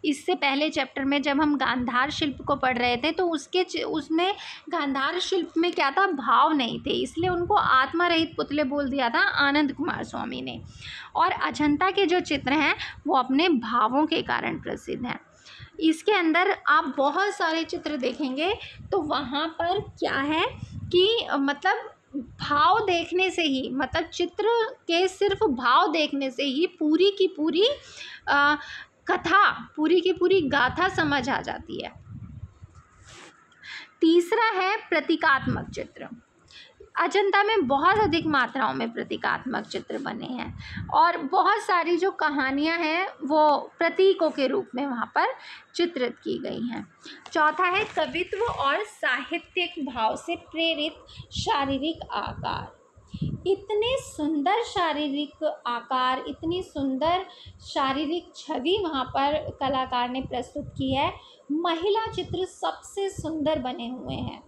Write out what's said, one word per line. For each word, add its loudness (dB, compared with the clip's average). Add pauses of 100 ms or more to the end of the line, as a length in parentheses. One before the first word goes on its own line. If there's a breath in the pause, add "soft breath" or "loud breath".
इससे 0
पहले 0
चैप्टर -4
में 2
जब 2
हम 2
गांधार 0
शिल्प -4 (100)
को 2
पढ़ 0
रहे 2
थे -2
तो 0
उसके -2
च-, -4
उसमें 0 (340 loud breath)
गांधार -2
शिल्प -2
में 2
क्या 2
था, 4
भाव 4
नहीं 0
थे, -8
इसलिए -2
उनको 0
आत्मा 2
रहित 2
पुतले 0
बोल -2
दिया 0
था 0
आनंद 4
कुमार -4
स्वामी -8
ने। -10 (540 loud breath)
और 4
अजंता 2
के 4
जो 4
चित्र -2
हैं 4 (320 loud breath)
वो 2
अपने 4
भावों 2
के 0
कारण -2
प्रसिद्ध -8
हैं। -8 (600 loud breath)
इसके 2
अंदर 4 (100)
आप 4
बहुत 2
सारे 0
चित्र -6
देखेंगे -2 (380 loud breath)
तो 2
वहाँ -2
पर -2
क्या -4
है 0 (460 loud breath)
कि, 4
अ, 0
मतलब 0 (240)
भाव 2
देखने 0
से -2
ही, 0
मतलब -2
चित्र -4 (300)
के 0
सिर्फ 2
भाव 4
देखने 0
से -4
ही 0
पूरी 4
की 2
पूरी, 2 (600 loud breath)
अ, 4 (500 loud breath)
कथा, 4
पूरी 0
की 0
पूरी 4
गाथा 2
समझ 0
आ 0
जाती -8
है। -10 (2000 loud breath)
तीसरा 4
है 0
प्रतीकात्मक 0
चित्र। -12 (920 loud breath)
अजंता 4
में 2
बहुत 4
अधिक 2
मात्राओं 0
में -4
प्रतीकात्मक -4
चित्र -8
बने -8
हैं -10 (360 loud breath)
और 6
बहुत 2
सारी 2
जो 2
कहानियाँ 0
हैं 0 (160)
वो 4
प्रतीकों 4
के 0
रूप -2
में -2
वहाँ -4
पर 2 (500 loud breath)
चित्रित -2
की -6
गई -6
हैं। -8 (460 loud breath)
चौथा 2
है 0
कवित्व -4
और 0
साहित्यिक -4
भाव -2
से -6
प्रेरित -4 (400 loud breath)
शारीरिक -2
आकार। -8 (680 loud breath)
इतने 0
सुंदर 0
शारीरिक -2
आकार, -2
इतनी -4
सुंदर 0 (480 loud breath)
शारीरिक -2
छवि -2
वहाँ -2
पर -2
कलाकार -2
ने -4
प्रस्तुत -8 (100)
की -2
है। 0 (380 loud breath)
महिला 0
चित्र -4
सबसे -6
सुंदर -2
बने -8
हुए -8
हैं -8